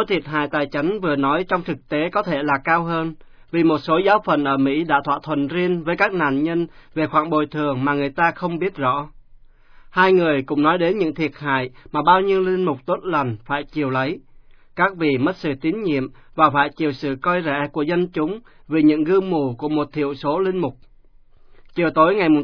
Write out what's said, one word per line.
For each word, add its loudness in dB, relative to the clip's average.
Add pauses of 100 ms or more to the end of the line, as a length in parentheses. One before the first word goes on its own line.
thiệt -2
hại -2
tài -2
chánh -2
vừa 0
nói 0
trong -2
thực -8
tế -2
có -2
thể -2
là 0 (100)
cao 2
hơn, -4 (380)
vì 2
một 4
số 0
giáo 4
phận 2
ở 0
Mỹ 0
đã 2
thỏa 0
thuận -2
riêng -2
với -2
các 0
nạn 0
nhân -2 (260)
về -2
khoản 0
bồi 0
thường -2
mà 0
người -2
ta 0
không -4
biết -4
rõ. -2 (840)
Hai 4
người 4
cũng -2
nói 4
đến 0
những 0
thiệt -4
hại -2 (220)
mà -2
bao 4
nhiêu 2
linh 0
mục -2
tốt -2
lành -2
phải -4
chịu -4
lấy. -2 (560)
Các 0
vị 2
mất 0
sự -4
tín -2
nhiệm 0 (320)
và 4
phải 2
chịu -4
sự -6
coi 0
rẻ -2
của -4
dân 0
chúng -4 (280)
vì 2
những 4
gương 2
mù -2
của -6
một -2
thiểu -2
số -2
linh 0
mục. -2 (1040)
Chiều 2
tối 6
ngày 2 (160)